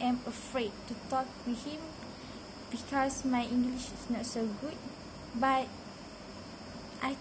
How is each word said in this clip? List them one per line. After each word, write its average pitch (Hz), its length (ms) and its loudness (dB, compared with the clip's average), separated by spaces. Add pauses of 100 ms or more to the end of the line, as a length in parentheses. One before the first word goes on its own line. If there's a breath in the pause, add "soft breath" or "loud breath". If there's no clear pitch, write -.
am 247 240 4
afraid 233 460 0 (180)
to 240 40 -2 (140)
talk 262 200 2 (180)
with 240 180 0
him 302 160 -4 (920 loud breath)
because 269 520 2
my 247 220 6
English 247 480 2
is - 160 -8
not 233 160 2
so 226 240 2 (100)
good. 285 160 -4 (600)
But 262 320 6 (1300)
I 269 200 2